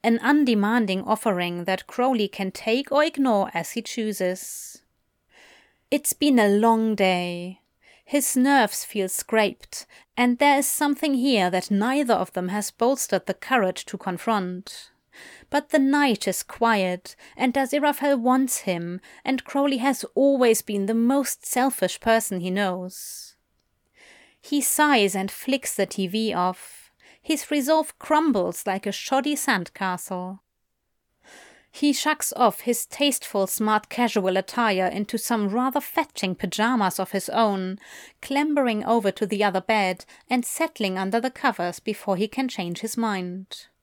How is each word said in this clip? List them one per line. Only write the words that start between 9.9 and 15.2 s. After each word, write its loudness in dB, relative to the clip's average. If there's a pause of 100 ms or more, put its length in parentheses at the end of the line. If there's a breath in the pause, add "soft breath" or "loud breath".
and 2
there 6
is 0
something 0
here 2
that -2
neither 2
of -2
them -4
has -4
bolstered 0
the -4
courage -2
to -10
confront. -4 (600 loud breath)